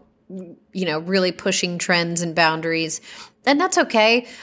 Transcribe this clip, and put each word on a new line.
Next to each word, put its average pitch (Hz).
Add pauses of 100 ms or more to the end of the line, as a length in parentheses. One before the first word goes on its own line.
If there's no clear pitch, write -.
(720)
you 185
know, 156
really 180
pushing 180
trends 170
and 165
boundaries. 160 (440)
And 285
that's 370
okay. 233 (180)